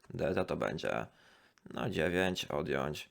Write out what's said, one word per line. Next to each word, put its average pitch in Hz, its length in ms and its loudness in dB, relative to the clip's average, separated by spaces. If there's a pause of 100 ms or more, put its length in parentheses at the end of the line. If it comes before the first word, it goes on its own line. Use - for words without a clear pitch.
Delta 92 360 2
to 80 120 0
będzie, 50 480 0 (680)
no, - 160 -2
dziewięć 90 560 2
odjąć 73 640 -2